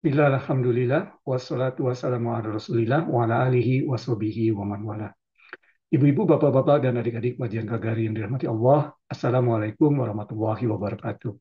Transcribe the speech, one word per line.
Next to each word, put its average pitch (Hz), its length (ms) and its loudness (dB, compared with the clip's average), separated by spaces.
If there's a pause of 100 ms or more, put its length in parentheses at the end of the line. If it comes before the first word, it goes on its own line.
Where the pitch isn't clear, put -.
Bismillah, 143 320 4
alhamdulillah, 127 680 0 (200)
wassalatu 127 640 -4
wassalamu 123 480 -2
ala 107 240 -4
rasulillah, 117 480 0
wa 127 160 0
ala 120 240 2
alihi 127 400 2
wa 131 80 -2
sahbihi 110 560 -2
wa 101 160 -4
man 101 160 -6
wala. 107 240 -8 (880)
Ibu-ibu, 143 320 4
bapak-bapak, 143 560 4
dan 120 160 0
adik-adik 117 400 -4
Majian 113 240 -4
Kagari 113 480 -2
yang - 0 -
dirahmati 110 320 -4
Allah, 127 480 2 (160)
Assalamualaikum 123 880 0
warahmatullahi 110 720 -4
wabarakatuh. 104 720 -6